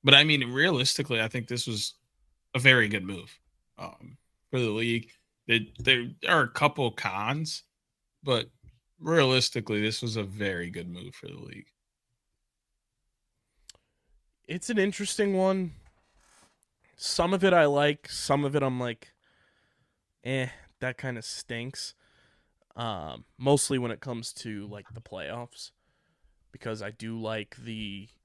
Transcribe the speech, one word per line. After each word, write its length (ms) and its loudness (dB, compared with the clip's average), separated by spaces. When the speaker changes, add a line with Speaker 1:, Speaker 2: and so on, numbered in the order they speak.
Speaker 1:
but 80 8
I 120 10
mean, 280 0
realistically, 680 2
I 60 0
think 200 -6
this 180 -4
was 280 -6
a 60 0
very 260 8
good 160 -2
move, 340 -12
um, 380 -16
for 120 -4
the 100 0
league. 400 -2
They, 320 4
there 300 2
are 140 6
a 60 0
couple 440 0
cons, 720 -4
but 260 0
realistically, 840 4
this 180 -2
was 160 -4
a 60 -4
very 480 -4
good 180 -10
move 280 -14
for 100 -18
the 120 -16
league. 280 -16
Speaker 2:
It's 240 -8
an 80 2
interesting 580 0
one. 360 2
Some 400 0
of 80 0
it 100 6
I 120 8
like, 440 2
some 360 0
of 100 -2
it 80 2
I'm 160 -2
like, 340 -8
"Eh, 240 -4
that 180 -6
kinda 260 -8
stinks." 720 -10
Um, 480 -8
mostly 400 2
when 120 -4
it 100 -10
comes 340 -10
to, 320 -10
like, 280 -16
the 60 -14
playoffs, 680 -12
because 300 -8
I 80 -8
do 300 -10
like 360 -6
the 520 -10